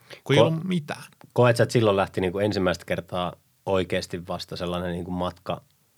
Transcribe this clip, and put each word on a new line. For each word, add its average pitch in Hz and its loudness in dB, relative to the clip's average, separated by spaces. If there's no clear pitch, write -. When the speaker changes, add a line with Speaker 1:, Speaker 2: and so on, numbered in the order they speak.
Speaker 1:
kun 135 2
ei - 8
Speaker 2:
Ko-, - 8
Speaker 1:
ollut 165 0
mitään. 180 -4
Speaker 2:
koet 120 4
sä, 117 4
että 107 2
silloin 110 4
lähti 95 0
niinku 92 0
ensimmäistä 98 0
kertaa 87 -6
oikeesti 92 -2
vasta 90 -10
sellainen 87 -4
niinku 87 -8
matka 90 -6